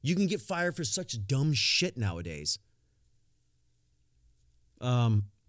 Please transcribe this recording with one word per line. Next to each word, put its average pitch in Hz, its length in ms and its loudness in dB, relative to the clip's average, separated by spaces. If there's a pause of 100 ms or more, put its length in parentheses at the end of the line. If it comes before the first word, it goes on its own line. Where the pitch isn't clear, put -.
You 165 140 0
can 196 120 2
get 180 140 -2
fired 175 340 -2
for 170 80 -4
such 117 440 -4
dumb 143 260 2
shit - 440 0
nowadays. 85 640 -4 (2250)
Um, 117 440 4 (240)